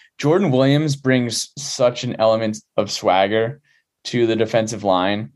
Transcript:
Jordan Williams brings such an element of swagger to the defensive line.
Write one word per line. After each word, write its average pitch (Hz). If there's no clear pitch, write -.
Jordan 170
Williams 139
brings 123
such 120
an 123
element 110
of 104
swagger 107
to 120
the 113
defensive 110
line. 98